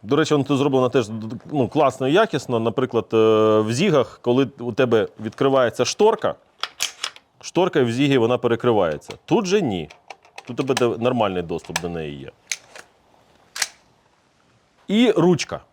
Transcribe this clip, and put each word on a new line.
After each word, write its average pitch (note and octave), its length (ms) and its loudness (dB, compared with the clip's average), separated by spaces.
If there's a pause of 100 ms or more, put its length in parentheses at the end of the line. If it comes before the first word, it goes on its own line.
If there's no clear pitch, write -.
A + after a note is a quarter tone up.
До A2 120 -2
речі, D#3 180 2
воно C#3+ 100 2
тут C#3 140 0
зроблено C3 320 2
теж, A#2 200 0 (420)
ну, C3+ 160 -2
класно C3+ 400 0
і C#3 60 0
якісно. D#3+ 460 0
Наприклад, A2+ 540 -2
е, A2+ 40 4 (420)
в A2 140 0
зігах, C#3+ 480 0
коли B2+ 260 2 (120)
у A#2+ 140 -8
тебе A2+ 340 2 (120)
відкривається B2+ 680 0
шторка, - 500 0 (1040)
шторка E3+ 420 0
в A#2 80 0
зігі, C#3 260 2
вона A#2 200 2
перекривається. A2 760 0 (120)
Тут G3+ 200 0
же G3 160 0
ні. F#2+ 280 -4 (560)
Тут B2 140 -12
у C#3+ 40 -2
тебе C3 100 -2
де-, A#2 300 0
нормальний G#2+ 380 0
доступ E2 380 -8
до F2 100 -6
неї D#2 300 -8
є. C2+ 120 -16 (2500)
І A3 240 4
ручка. E3+ 480 2 (140)